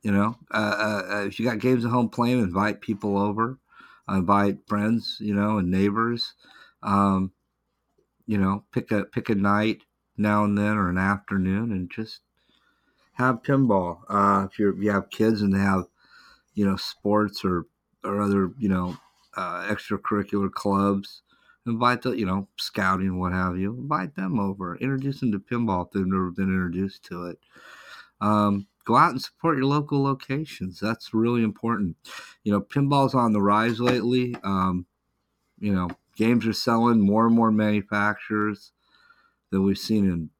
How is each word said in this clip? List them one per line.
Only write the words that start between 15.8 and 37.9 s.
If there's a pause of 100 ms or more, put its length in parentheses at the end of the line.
you
know,
sports
or, (380)
or
other,
you
know, (400)
uh,
extracurricular
clubs, (440)
invite
the,
you
know, (120)
scouting,
what
have
you,
invite
them
over,
introduce
them
to
pinball
if
they've
never
been
introduced
to
it. (840)
Um, (200)
go
out
and
support
your
local
locations.
That's
really
important. (460)
You
know,
pinball's
on
the
rise
lately.
Um, (720)
you
know, (260)
games
are
selling,
more
and
more
manufacturers (800)